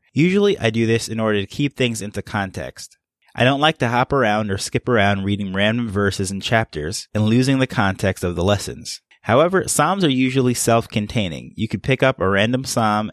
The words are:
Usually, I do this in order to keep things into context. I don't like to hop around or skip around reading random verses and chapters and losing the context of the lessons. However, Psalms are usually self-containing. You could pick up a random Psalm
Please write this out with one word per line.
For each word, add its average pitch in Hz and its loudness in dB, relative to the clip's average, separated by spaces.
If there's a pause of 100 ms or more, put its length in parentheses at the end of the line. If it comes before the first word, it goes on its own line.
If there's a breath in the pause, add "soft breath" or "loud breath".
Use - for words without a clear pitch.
(140)
Usually, 190 2
I 113 0
do 113 0
this 113 0
in 113 0
order 107 0
to 95 -6
keep - -4
things 117 -2
into 101 -10
context. - -8 (380 soft breath)
I - 0
don't 135 2
like 156 2
to 123 0
hop 123 0
around 107 2
or 98 -2
skip - -4
around 101 2
reading 101 -2
random 110 0
verses 98 -2
and 98 -6
chapters 104 -4
and 107 0
losing 127 2
the 131 2
context 98 -2
of 90 -2
the 85 -2
lessons. - -4 (220 soft breath)
However, 165 2
Psalms 180 0
are 151 4
usually 127 2
self-containing. 104 -2
You 110 -4
could - -4
pick 131 0
up 131 2
a 95 2
random 113 0
Psalm 107 0